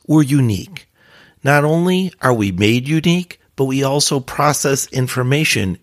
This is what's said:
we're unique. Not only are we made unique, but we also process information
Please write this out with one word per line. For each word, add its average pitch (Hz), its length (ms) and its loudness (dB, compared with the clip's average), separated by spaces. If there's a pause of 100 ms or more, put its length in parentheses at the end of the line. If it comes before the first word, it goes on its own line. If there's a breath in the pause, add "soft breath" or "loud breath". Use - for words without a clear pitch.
we're 151 160 4
unique. 131 680 -2 (560 soft breath)
Not 143 200 2
only 175 580 0
are 131 100 2
we 104 200 0
made 110 360 0
unique, 170 520 -2 (160)
but 139 100 0
we 135 180 -2
also 143 360 0
process 143 680 -2
information 127 960 -2